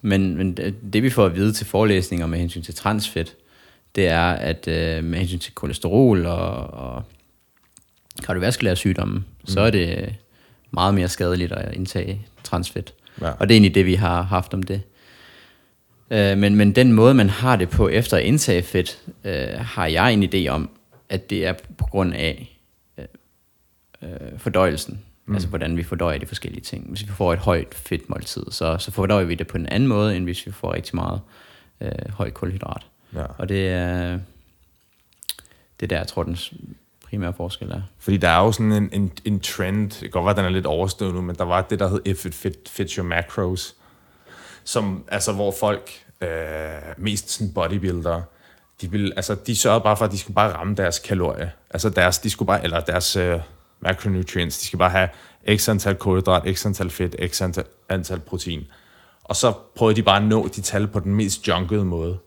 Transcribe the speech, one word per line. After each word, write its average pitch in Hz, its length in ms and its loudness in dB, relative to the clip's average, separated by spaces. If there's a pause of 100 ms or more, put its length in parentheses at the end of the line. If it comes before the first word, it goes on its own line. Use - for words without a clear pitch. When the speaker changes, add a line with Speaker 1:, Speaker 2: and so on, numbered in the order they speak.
Speaker 1:
Men, 190 360 2
men 92 200 0
det, 95 180 -4 (180)
det, 107 100 4
vi 131 60 4
får 120 160 4
at 87 100 2
vide 104 180 2
til 107 120 -4
forelæsninger 95 640 2
med 82 120 -2
hensyn 85 220 -4
til 82 140 -12
transfedt, 104 600 -4 (600)
det 95 120 4
er, 85 240 4
at, 78 360 -4
øh, 80 360 -2
med 82 160 -2
hensyn 92 200 -2
til - 140 -12
kolesterol 95 720 2
og, 87 300 -2 (120)
og 64 360 -10 (1200)
kardiovaskulære 92 500 0
sygdomme, 95 480 0 (180)
Speaker 2:
Mm. - 100 -18
Speaker 1:
så 95 100 0
er 110 100 6
det 95 440 -2 (560)
meget 95 220 4
mere 90 160 4
skadeligt 87 420 -2
at - 220 -6
indtage 95 520 -6 (180)
transfedt. - 500 -6 (280)
Speaker 2:
Ja. 82 100 -2
Speaker 1:
Og - 180 0
det 113 40 6
er - 20 8
egentlig 101 200 8
det, 95 100 4
vi 90 100 2
har 87 260 0
haft 92 320 -2
om 95 100 -2
det. 95 180 -6 (1300)
Øh, 98 260 4
men, 101 180 6
men 104 200 8
den 127 180 8
måde, 113 200 10
man 107 160 6
har 123 260 2
det 90 140 0
på - 200 4
efter 104 280 2
at 67 60 2
indtage 98 380 4
fedt, - 400 -2 (220)
øh, 76 240 -4 (120)
har 110 280 -4
jeg 90 260 4
en 104 100 6
idé 90 260 2
om, 76 200 -2 (400)
at - 200 -6
det 92 160 -2
er 92 80 0 (240)
på - 80 -2
grund 92 280 0
af, 80 460 -6 (380)
øh, - 80 -14 (1000)
øh, 80 60 -14 (280)
fordøjelsen. 92 680 0 (220)
Speaker 2:
Mm. 104 80 -4
Speaker 1:
Altså, 92 160 0
hvordan 82 280 -2
vi 85 60 -2
fordøjer 85 340 -2
de - 80 -6
forskellige - 360 -10
ting. - 280 -12
Hvis 101 140 -8
vi 104 80 -12
får 92 220 2
et 87 60 0
højt 87 360 0
fedtmåltid, - 760 -8
så, 82 260 -2
så - 140 -6
fordøjer 98 340 2
vi 85 100 -2
det - 120 -6
på - 100 -6
en 82 100 -2
anden 127 220 2
måde, 104 280 2
end 92 60 -2
hvis 90 220 -6
vi 104 60 -12
får - 220 -6
rigtig - 220 -6
meget, 87 260 -2 (600)
øh, 110 80 -6 (200)
høj 101 200 -6
kulhydrat. - 560 -8 (280)
Speaker 2:
Ja. 78 100 -6 (140)
Speaker 1:
Og 92 120 -6
det 95 200 0
er, 90 420 -2 (1700)
det - 40 -4
er 90 40 -4
der, 87 100 0
jeg 82 100 -4
tror, - 160 -4
den 85 120 -4
s-, - 180 -12 (560)
primære 92 240 -4
forskel 90 380 -8
er. 92 100 -6 (180)
Speaker 2:
Fordi 101 180 2
der 90 120 4
er 82 100 6
jo 107 120 6
sådan 107 200 2
en, 104 220 2
en, 98 180 0 (140)
en 104 140 0
trend, 98 500 -2
det - 100 -14
kan - 100 -10
godt 90 160 0
være, 101 100 4
den 98 100 2
er 90 40 2
lidt 92 160 0
overstået 92 480 -2
nu, 92 80 -4
men 87 140 -6
der 92 80 -4
var 90 180 2
det, 95 180 -2
der 98 80 2
hed 98 180 0
If 95 200 -2
It 87 100 -8
Fit, - 200 -6 (140)
Fits - 240 -6
Your 92 120 -4
Macros, 90 680 -4 (880)
som, 98 440 -2
altså, 104 260 -2
hvor 98 260 0
folk, 104 300 0 (320)
øh, 90 80 -4 (680)
mest 104 340 -4
sådan 101 220 -4
bodybuildere, 85 720 -2 (580)
de 90 100 -8
ville, 101 240 0
altså, 98 200 -4
de 110 200 -4
sørgede 110 260 4
bare 104 160 4
for, 117 80 2
at 101 60 0
de 101 60 -6
skulle 95 180 -8
bare 101 180 4
ramme 87 220 -2
deres 92 240 0
kalorie. 87 520 -2 (180)
Altså, 95 200 -2
deres, 90 300 4
de 107 100 -2
skulle 101 180 -2
bare, 98 160 2
eller 85 160 0
deres, 82 360 -2
øh, 90 240 2 (400)
macronutrients, 92 800 -2
de - 60 -6
skal - 140 -6
bare 90 100 6
have 92 200 2 (480)
x - 120 0
antal 101 260 2
kulhydrat, 92 600 2
x - 80 -6
antal 95 240 -2
fedt, 87 260 -4 (160)
x - 100 -4
antal, 90 220 -4 (260)
antal 92 300 -4
protein. 85 440 -8 (600)
Og 101 120 -6
så 117 180 2 (220)
prøvede 110 200 4
de 110 80 2
bare 98 140 6
at 104 60 4
nå 107 240 2
de - 140 -8
tal 101 260 -2
på 104 120 -2
den 98 160 0
mest 104 320 0
junkede 92 380 0
måde. 87 420 -2